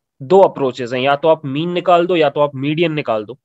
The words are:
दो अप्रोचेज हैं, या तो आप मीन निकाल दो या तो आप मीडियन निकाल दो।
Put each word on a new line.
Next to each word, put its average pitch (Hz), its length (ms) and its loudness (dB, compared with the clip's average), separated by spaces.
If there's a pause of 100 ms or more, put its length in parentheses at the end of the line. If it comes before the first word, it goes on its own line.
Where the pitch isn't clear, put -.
(220)
दो 175 200 4
अप्रोचेज 131 520 0
हैं, 127 80 -2
या 139 140 2
तो 143 120 -2
आप 156 180 0
मीन 147 260 -6
निकाल 175 360 2
दो 180 80 0
या 151 140 2
तो 147 100 -6
आप 143 160 0
मीडियन 156 380 -2
निकाल 113 320 -4
दो। 113 200 -18